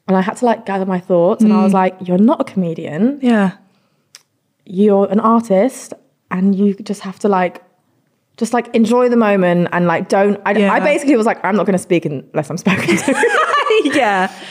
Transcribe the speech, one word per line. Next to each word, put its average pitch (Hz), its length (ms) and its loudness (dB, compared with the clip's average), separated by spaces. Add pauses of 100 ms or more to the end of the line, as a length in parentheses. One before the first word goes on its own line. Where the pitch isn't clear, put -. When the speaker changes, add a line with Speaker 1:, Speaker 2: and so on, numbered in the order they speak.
Speaker 1:
And 190 80 2
I 190 40 2
had 214 160 -4
to, 247 80 -2
like, 226 200 -2
gather 196 200 -4
my 185 140 -4
thoughts, 180 420 0
and 214 120 4
I 208 100 2
was 196 80 2
Speaker 2:
Mm. 196 40 2
Speaker 1:
like, 185 200 0 (100)
"You're 180 120 0
not 247 240 2
a - 20 -2
comedian. 170 760 -4
Speaker 2:
Yeah. 214 300 2 (1120)
Speaker 1:
You're 196 460 2
an 202 100 0
artist, 226 720 0 (360)
and 190 240 0
you 196 220 2
just 202 260 -10
have 190 180 -14
to, 214 100 -2
like, 185 340 -2 (720)
just, 226 160 -4
like, 233 220 -2
enjoy 240 320 2
the 240 100 0
moment 180 540 2
and, 175 160 0
like, 165 220 -2
don't," 202 360 0
I, 190 60 0
Speaker 2:
Yeah. 202 220 2
Speaker 1:
I 240 80 0
basically 294 340 2
was 220 100 0
like, 208 200 -2
"I'm 196 100 0
not 180 100 0
gonna 185 120 0
speak 175 280 -2
unless 147 440 -6
I'm 151 80 -6
spoken 214 400 0
to." - 180 -2
<laughs> - 320 0 (240)
Speaker 2:
<laughs> 427 120 2
Yeah. 214 460 0 (220)